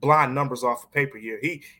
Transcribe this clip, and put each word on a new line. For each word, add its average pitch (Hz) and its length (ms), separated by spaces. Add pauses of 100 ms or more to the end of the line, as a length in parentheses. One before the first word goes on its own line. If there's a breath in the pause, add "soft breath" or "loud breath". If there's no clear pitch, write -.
blind 143 340
numbers 135 300
off 120 200
of - 80
paper 139 260
here. 110 240
He, 156 200 (180 loud breath)